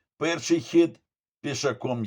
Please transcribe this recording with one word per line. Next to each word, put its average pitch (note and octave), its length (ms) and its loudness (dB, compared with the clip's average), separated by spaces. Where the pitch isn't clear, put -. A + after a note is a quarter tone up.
Перший E3 420 0
хід — E3 400 2
пішаком B2+ 640 -4